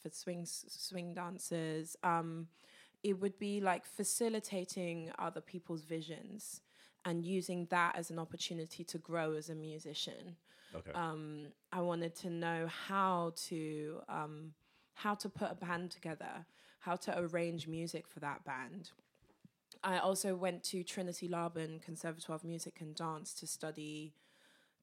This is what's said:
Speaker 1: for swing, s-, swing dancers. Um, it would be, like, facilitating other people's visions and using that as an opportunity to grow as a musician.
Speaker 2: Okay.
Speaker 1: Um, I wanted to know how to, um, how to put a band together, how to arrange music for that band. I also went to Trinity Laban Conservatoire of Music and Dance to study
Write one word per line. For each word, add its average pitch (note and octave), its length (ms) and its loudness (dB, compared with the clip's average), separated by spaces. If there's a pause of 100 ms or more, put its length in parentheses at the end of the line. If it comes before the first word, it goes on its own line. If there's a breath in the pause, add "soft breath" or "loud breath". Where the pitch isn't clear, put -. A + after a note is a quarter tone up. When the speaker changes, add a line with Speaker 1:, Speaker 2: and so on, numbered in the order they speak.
Speaker 1:
for D#3+ 80 -6
swing, F3 320 -2
s-, - 280 -4
swing F3 440 -4
dancers. E3 880 0
Um, E3 460 4 (560 loud breath)
it G3 160 6
would G3 180 2
be, G3+ 240 2
like, F#3 240 4
facilitating F#3 1300 0
other E3+ 220 -2
people's E3 420 -4
visions D#3+ 800 -6 (440 loud breath)
and E3+ 180 4
using F3+ 440 2
that F3 280 6
as E3+ 140 -2
an E3 80 -4
opportunity E3 680 -4
to - 120 -4
grow D#3+ 360 2
as D#3 180 -2
a D#3+ 40 -4
musician. D#3 800 -6 (380 loud breath)
Speaker 2:
Okay. - 200 -6
Speaker 1:
Um, D#3 540 -2 (240)
I F3+ 100 2
wanted E3+ 340 2
to F3+ 160 -2
know E3+ 340 2
how F3+ 680 4 (160)
to, D#3 600 -2
um, D#3 440 -4 (400 soft breath)
how G#3 220 2
to G3+ 140 -2
put G3 220 0
a F3+ 40 -6
band F3 360 -2
together, D#3+ 540 -6 (340 loud breath)
how F3 160 0
to F3+ 240 0
arrange E3+ 480 2
music E3 400 -4
for - 140 -16
that C#3+ 240 -2
band. C3+ 460 -6 (920)
I F#3 140 4
also F#3+ 380 4
went F3 300 0
to F3+ 180 0
Trinity F3+ 440 -2
Laban E3 520 0
Conservatoire D#3+ 560 -4
of D#3 80 -6
Music E3 380 -6
and D#3 140 -8
Dance D#3+ 400 -4
to D#3+ 120 -6
study D3+ 640 -6 (680 soft breath)